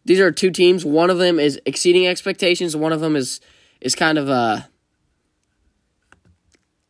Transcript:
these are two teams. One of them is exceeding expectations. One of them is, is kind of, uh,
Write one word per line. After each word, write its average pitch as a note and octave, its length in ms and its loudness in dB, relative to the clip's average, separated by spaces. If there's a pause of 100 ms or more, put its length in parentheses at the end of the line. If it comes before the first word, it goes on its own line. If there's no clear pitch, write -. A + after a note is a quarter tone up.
these F#3 160 4
are G3 100 4
two F#3+ 220 0
teams. F3+ 320 2
One D#3+ 260 2
of F3+ 80 0
them F3 220 2
is C#3+ 260 0
exceeding F3 400 2
expectations. F3+ 680 -4
One D#3 160 -2
of D#3 80 -4
them D#3 160 -2
is, B2+ 240 -6 (400)
is - 160 -6
kind D#3+ 200 0
of, C#3 120 -4
uh, A#2 320 -2 (2250)